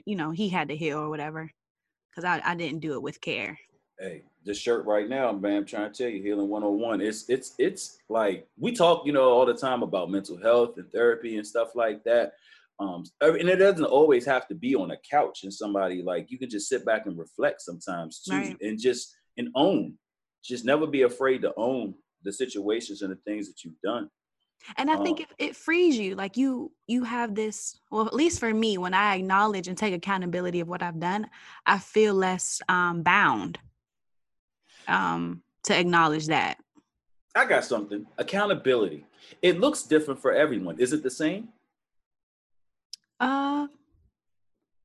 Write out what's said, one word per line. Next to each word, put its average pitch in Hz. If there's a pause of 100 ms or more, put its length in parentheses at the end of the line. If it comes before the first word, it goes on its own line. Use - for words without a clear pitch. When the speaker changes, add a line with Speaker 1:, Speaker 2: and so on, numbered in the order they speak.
Speaker 1:
You 208
know, 156
he 190
had 170
to 147
heal 151
or 151
whatever, 156 (600)
'cause 165
I, 175
I 175
didn't 165
do 151
it 117
with 139
care. 117 (420)
Speaker 2:
Hey, 92 (200)
this 101
shirt 117
right 104
now, 127
man, 101
I'm 101
trying 107
to -
tell 95
you, 98
Healing 101
one 107
oh 104
one. 110
It's, 107
it's, 127
it's - (100)
like, 104 (120)
we 123
talk, 170
you 147
know, 131
all 123
the 120
time 123
about 90
mental 95
health 117
and 90
therapy 117
and 104
stuff 117
like 113
that. 117 (440)
Um, 90 (160)
and 165
it 185
doesn't 185
always 139
have 131
to 101
be 127
on 92
a - (120)
couch -
and 98
somebody, 98
like, 87
you 127
can 127
just 104
sit 120
back 110
and 90
reflect 107
sometimes 85
too, 190
Speaker 1:
Right. 98
Speaker 2:
and 110
just, 123 (220)
and 123
own. 139 (460)
Just 123
never 151
be 139
afraid 127
to -
own 113 (280)
the 98
situations 104
and 95
the - (100)
things 104
that -
you've 80
done. 107 (680)
Speaker 1:
And 277
I 311
think 302
Speaker 2:
Um, 320 (140)
Speaker 1:
it, 294
it -
frees 330
you. 196
Like, 190
you, 254 (120)
you 247
have 233
this, 214 (120)
well, 214
at -
least 311
for 226
me, 220
when 180
I 202
acknowledge 190
and 180
take 208
accountability 180
of 165
what 175
I've 170
done, 196 (360)
I 196
feel 214
less, 185
um, 175
bound, 165 (1300)
um, 170 (220)
to 196
acknowledge 165
that. 107 (800)
Speaker 2:
I 262
got 147
something. 104 (120)
Accountability. 127 (360)
It 175
looks 294
different 151
for 131
everyone. 98
Is 127
it 151
the 131
same? 180 (1700)
Speaker 1:
Uh, 277 (1160)